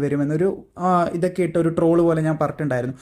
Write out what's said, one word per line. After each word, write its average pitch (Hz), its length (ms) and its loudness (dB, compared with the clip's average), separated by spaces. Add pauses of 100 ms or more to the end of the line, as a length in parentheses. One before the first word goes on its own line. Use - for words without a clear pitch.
വരുമെന്നൊരു, 143 440 0 (300)
ആ, 180 100 -2 (280)
ഇതൊക്കെ 180 300 -2
ഇട്ട 160 160 -4
ഒരു 165 140 0
ട്രോൾ 170 300 4
പോലെ 160 220 2
ഞാൻ 156 120 0
പറഞ്ഞിട്ടുണ്ടായിരുന്നു. 135 600 -2